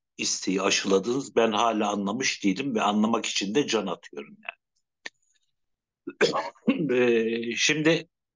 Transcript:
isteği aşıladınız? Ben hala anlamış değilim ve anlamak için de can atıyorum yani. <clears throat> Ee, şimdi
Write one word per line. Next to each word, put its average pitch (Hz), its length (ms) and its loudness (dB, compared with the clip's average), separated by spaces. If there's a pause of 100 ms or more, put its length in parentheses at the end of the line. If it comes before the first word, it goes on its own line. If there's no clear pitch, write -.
(180)
isteği 95 440 -2
aşıladınız? 104 720 0
Ben 117 160 4
hala 107 400 2
anlamış 104 520 -4
değilim 120 320 0
ve 104 60 0
anlamak 107 440 2
için 101 300 -4
de 107 120 2
can 104 200 -2
atıyorum - 560 -12
yani. - 160 -16 (2000)
<clears throat> 151 220 0
Ee, 117 640 2
şimdi 156 540 0 (260)